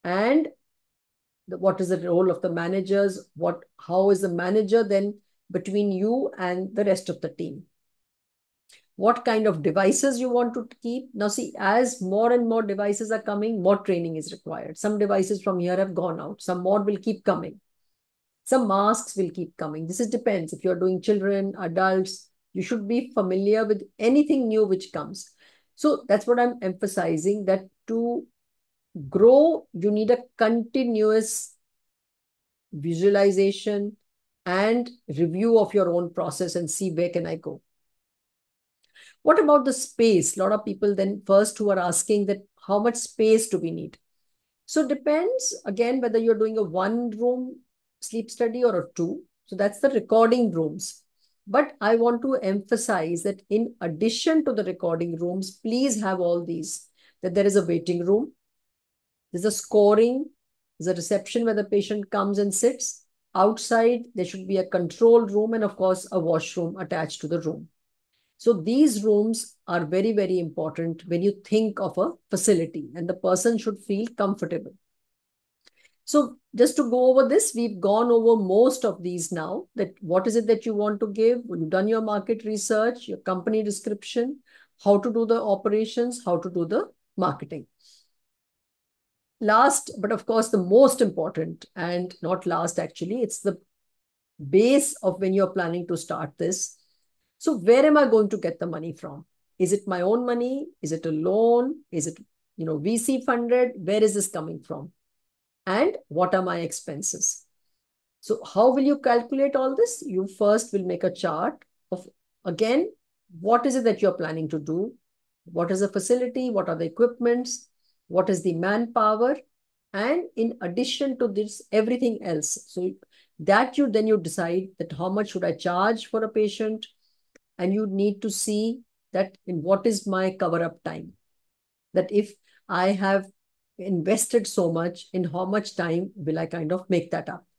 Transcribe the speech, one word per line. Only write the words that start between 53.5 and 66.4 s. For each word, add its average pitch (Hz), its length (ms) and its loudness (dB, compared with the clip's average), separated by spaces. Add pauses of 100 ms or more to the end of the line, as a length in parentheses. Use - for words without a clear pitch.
addition 226 640 0
to 254 80 0
the 208 120 -2
recording 170 500 -4
rooms, 180 360 -6
please 233 500 -2
have 190 180 -2
all 175 240 0
these, 170 460 -10 (340)
that 180 100 -4
there 196 120 2
is 202 100 2
a 185 100 4
waiting 170 400 -2
room, 214 280 0 (960)
there's 175 140 -6
a 214 60 2
scoring, 214 760 4 (520)
there's 175 160 -2
a 170 40 -2
reception 202 480 -2
where 220 80 2
the 208 100 0
patient 202 480 -2
comes 202 260 -2
and 202 160 0
sits. - 520 -2 (280)
Outside, 226 680 2 (120)
there 185 120 -2
should 185 220 -12
be 190 100 0
a 185 80 0
control 226 560 4
room 214 320 0
and, 220 100 0
of 202 140 -4
course, 185 340 0
a 190 80 0
washroom 165 580 -2